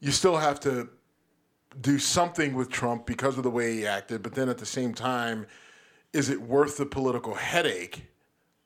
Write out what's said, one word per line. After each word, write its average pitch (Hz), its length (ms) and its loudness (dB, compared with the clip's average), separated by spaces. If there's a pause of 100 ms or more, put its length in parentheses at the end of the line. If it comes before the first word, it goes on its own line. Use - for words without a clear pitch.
You 139 100 -2
still 175 280 4
have 147 220 2
to 127 280 -2 (920)
do 135 200 4
something 170 560 2
with 127 160 -2
Trump 120 340 -2
because 127 320 0
of 131 60 -2
the 123 80 2
way 117 240 0
he 110 120 -2
acted, 101 360 -4
but 110 120 -8
then 131 140 0
at 120 80 0
the 117 80 -12
same 123 300 -2
time, 117 520 -4 (680)
is 135 160 0
it 139 100 -2
worth 139 380 2
the 143 80 -2
political 123 480 -2
headache 107 720 -2 (600)